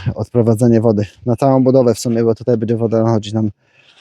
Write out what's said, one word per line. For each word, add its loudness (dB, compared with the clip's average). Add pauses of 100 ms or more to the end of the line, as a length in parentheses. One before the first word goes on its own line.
(160)
odprowadzenie 2
wody 0 (200)
na -2
całą 2
budowę 2
w -10
sumie, -4
bo 0
tutaj -2
będzie -4
woda -2
nachodzić -2
nam -2 (500)